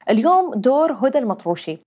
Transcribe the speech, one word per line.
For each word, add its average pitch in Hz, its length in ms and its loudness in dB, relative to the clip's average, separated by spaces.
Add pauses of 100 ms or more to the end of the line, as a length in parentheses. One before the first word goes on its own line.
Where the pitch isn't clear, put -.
اليوم 320 440 2
دور 269 400 2
هدى 262 240 0
المطروشي 175 680 -4